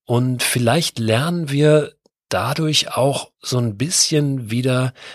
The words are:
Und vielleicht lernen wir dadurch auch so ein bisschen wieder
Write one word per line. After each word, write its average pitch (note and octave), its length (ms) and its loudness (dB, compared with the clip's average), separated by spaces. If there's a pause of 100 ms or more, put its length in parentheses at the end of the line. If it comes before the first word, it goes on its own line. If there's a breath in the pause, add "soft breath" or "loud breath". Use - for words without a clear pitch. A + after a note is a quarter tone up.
Und B2 400 0
vielleicht B2 560 0
lernen C#3 500 0
wir D3 440 4 (360)
dadurch C#3+ 640 -2
auch C3 480 0
so - 180 -4
ein A#2 200 -2
bisschen C#3 760 0
wieder B2+ 420 0 (220 loud breath)